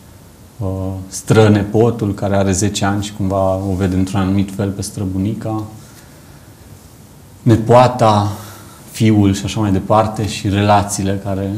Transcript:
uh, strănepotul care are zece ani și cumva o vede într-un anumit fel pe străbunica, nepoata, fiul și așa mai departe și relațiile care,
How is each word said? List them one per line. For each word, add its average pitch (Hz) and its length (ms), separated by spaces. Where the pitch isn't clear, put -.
uh, 95 340
strănepotul 107 1040
care 98 220
are 98 160
zece 98 320
ani 101 200
și - 80
cumva 95 420
o 95 220
vede 92 200
într-un 95 240
anumit 98 340
fel 98 160
pe 98 120
străbunica, 101 800
nepoata, 113 880
fiul 104 440
și - 100
așa 110 160
mai 101 120
departe 107 540
și - 220
relațiile 98 760
care, 98 340